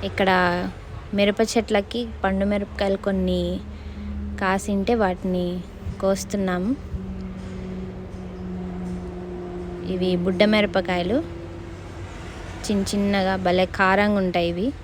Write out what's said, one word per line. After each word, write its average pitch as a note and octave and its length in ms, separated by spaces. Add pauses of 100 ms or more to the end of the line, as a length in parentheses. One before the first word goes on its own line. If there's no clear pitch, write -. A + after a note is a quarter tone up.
ఇక్కడ F#3+ 220 (880)
మిరప G3+ 240 (120)
చెట్లకి G#3+ 480 (220)
పండు F#3+ 280
మిరపకాయలు G3+ 560
కొన్ని F#3 320 (1000)
కాసింటే G3 600
వాటిని F3+ 460 (540)
కోస్తున్నాము. F#3+ 680 (3250)
ఇవి F3+ 180 (140)
బుడ్డ F#3 160 (120)
మిరపకాయలు, F#3 640 (1500)
చిన్న G3+ 260
చిన్నగా G3+ 420 (140)
భలే F3+ 180 (140)
కారంగా G3+ 440
ఉంటాయి F3 300
ఇవి. F#3 140 (160)